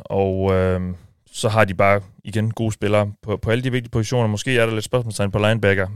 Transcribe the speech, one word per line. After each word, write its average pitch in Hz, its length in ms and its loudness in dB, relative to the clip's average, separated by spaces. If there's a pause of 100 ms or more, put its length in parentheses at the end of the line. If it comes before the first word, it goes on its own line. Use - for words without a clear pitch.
og, 95 480 0
øh, 92 280 2 (520)
så - 160 -4
har 107 160 4
de 95 100 -2
bare, 101 260 2 (240)
igen, 107 260 -2
gode 113 220 -2
spillere 104 400 0 (100)
på, 104 140 -4
på - 140 -4
alle 123 140 0
de 131 80 -2
vigtige 120 180 -4
positioner. 117 360 0
Måske 110 320 0
er 113 80 4
der 113 80 -2
lidt 107 100 -4
spørgsmålstegn 110 460 -2
på 104 80 -2
linebacker, 101 580 2